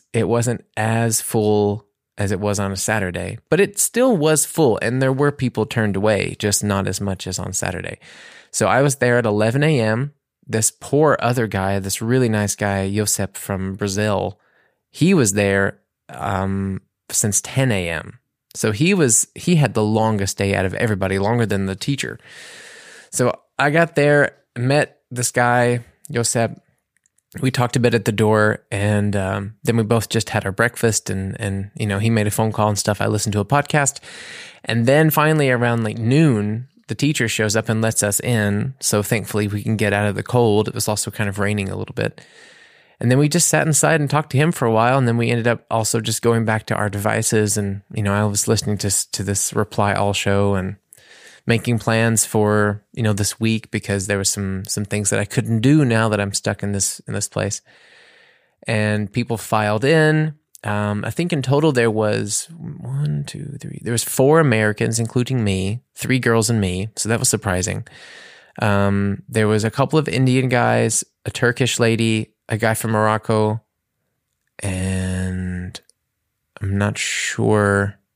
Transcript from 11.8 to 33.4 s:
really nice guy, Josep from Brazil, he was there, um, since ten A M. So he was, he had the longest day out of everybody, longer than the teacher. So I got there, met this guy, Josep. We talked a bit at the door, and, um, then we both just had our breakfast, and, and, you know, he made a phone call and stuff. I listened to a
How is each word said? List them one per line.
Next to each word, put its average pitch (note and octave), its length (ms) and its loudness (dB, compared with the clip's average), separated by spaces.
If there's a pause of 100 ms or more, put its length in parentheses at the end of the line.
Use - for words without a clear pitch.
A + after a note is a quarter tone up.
really A#2+ 280 2
nice G#2 260 0
guy, G2 320 -2
Josep G2+ 500 -2
from F#2+ 380 -6
Brazil, G2 640 -2 (520)
he F3+ 220 2
was B2+ 200 2
there, G2 460 0 (300)
um, G2 720 -4 (280)
since - 320 -2
ten C3 300 -2
A F#2 180 -2
M. - 300 -8 (340)
So - 180 -2
he D3 220 0
was, D3 400 2
he - 220 0
had C#3+ 180 2
the A2 100 0
longest G#2+ 540 0
day G2 160 0
out F#2+ 120 0
of F#2+ 100 -4
everybody, G2 420 0
longer A2+ 300 0
than G2 180 -2
the F#2+ 100 -4
teacher. - 440 -6 (920)
So - 300 0 (180)
I C#3+ 140 2
got E3 240 2
there, D3 420 2 (180)
met C3 440 0 (100)
this A#2+ 220 -4
guy, A#2+ 520 2 (280)
Josep. A#2 480 -2 (800)
We C3 100 0
talked B2 280 0
a - 20 0
bit A#2 140 4
at A2+ 100 2
the - 80 0
door, G#2+ 600 2
and, G#2 440 0
um, G2+ 480 -4
then A#2 140 2
we A#2 60 2
both A2+ 260 0
just - 220 -2
had G#2 140 -2
our G2 60 -4
breakfast, A2+ 580 0
and, F#2+ 300 -6
and, G2 380 -4
you A2 100 -2
know, G2 120 0
he A2 100 0
made A2 180 2
a G#2+ 40 0
phone A2 200 0
call G#2+ 160 2
and G#2 100 0
stuff. - 220 0
I G#2 60 0
listened G#2+ 280 -2
to G#2 60 0
a G2+ 60 0